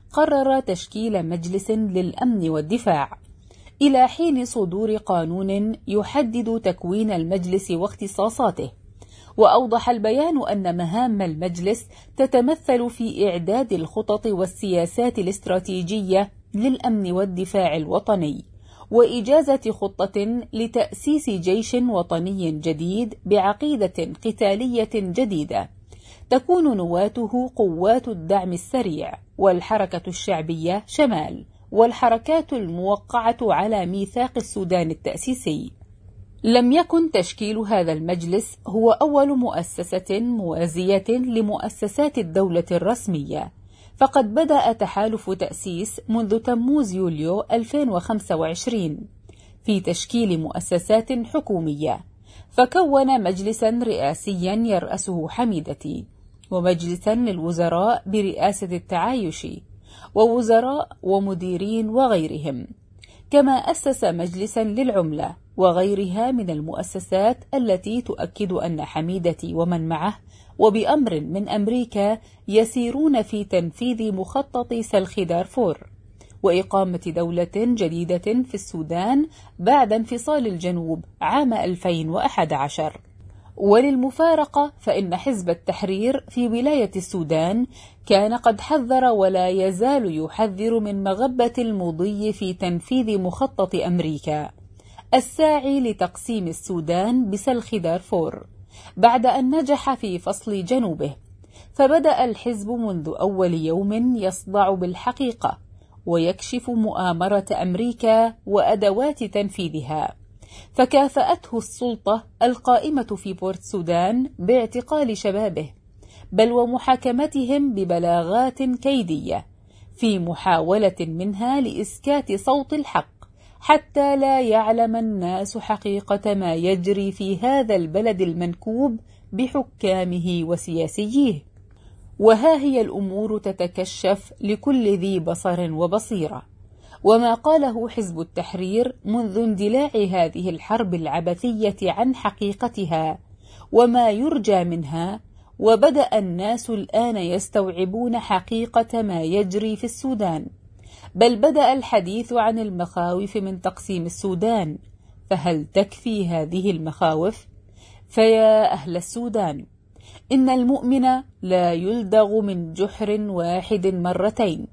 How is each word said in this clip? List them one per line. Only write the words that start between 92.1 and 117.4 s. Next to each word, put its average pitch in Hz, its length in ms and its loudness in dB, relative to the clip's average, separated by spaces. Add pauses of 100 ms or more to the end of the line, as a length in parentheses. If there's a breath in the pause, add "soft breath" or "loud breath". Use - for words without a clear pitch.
في 185 200 -4
تنفيذ 196 680 -2
مخطط 185 540 -2
أمريكا 156 720 -2 (640 loud breath)
الساعي 277 680 2
لتقسيم 208 680 -4
السودان 185 840 -2
بسلخ 233 460 -4
دارفور، 170 720 -4 (500 loud breath)
بعد 233 280 6
أن 254 300 2
نجح 277 380 0
في 190 260 -4
فصل 196 460 -4
جنوبه. 175 500 -2 (580 soft breath)
فبدأ 285 520 4
الحزب 214 440 -4
منذ 202 400 -4 (100)
أول 185 340 0
يوم 202 640 0
يصدع 190 540 0
بالحقيقة 196 880 -2 (480 soft breath)
ويكشف 175 640 -2
مؤامرة 196 760 0 (160)
أمريكا 226 720 2 (120)
وأدوات 208 800 2
تنفيذها، 160 920 -4 (580 loud breath)
فكافأته 269 840 2
السلطة 220 640 -4 (200)
القائمة 247 600 2
في 190 300 -8
بورت 185 280 -6
سودان 185 680 0 (100)
باعتقال 240 760 0
شبابه، 196 520 -2 (640 soft breath)
بل 220 200 4
ومحاكمتهم 254 1200 0